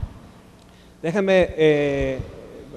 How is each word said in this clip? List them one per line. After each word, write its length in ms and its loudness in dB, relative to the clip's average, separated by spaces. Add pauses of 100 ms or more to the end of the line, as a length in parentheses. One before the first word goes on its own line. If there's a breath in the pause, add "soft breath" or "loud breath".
(1000 soft breath)
Déjenme, 560 2
eh, 640 2 (580)